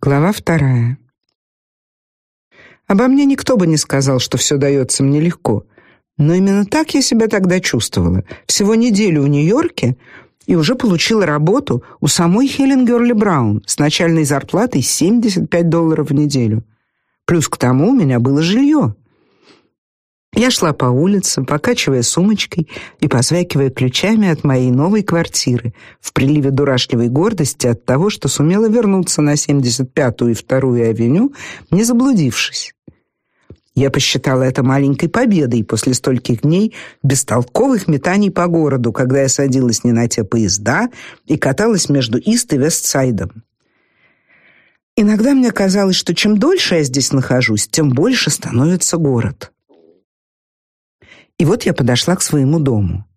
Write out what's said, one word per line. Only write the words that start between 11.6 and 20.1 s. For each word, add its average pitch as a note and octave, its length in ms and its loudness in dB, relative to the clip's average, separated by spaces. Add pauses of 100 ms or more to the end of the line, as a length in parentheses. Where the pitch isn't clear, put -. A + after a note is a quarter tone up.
у D3+ 60 -2
самой F3+ 400 2
Хелен C4+ 360 2
Герли A#3+ 300 2
Браун D3+ 520 0
с - 140 -6
начальной D#3+ 460 0
зарплатой D3+ 560 -2
семьдесят F#3 680 0
пять E3+ 200 2
долларов D#3+ 400 0
в D#3 40 0
неделю. C3 520 0 (600)
Плюс F3 220 0
к - 80 -8
тому C3 360 2
у C#4 40 4
меня C#3 240 2
было C#3 220 2
жилье. A3+ 540 2 (1400)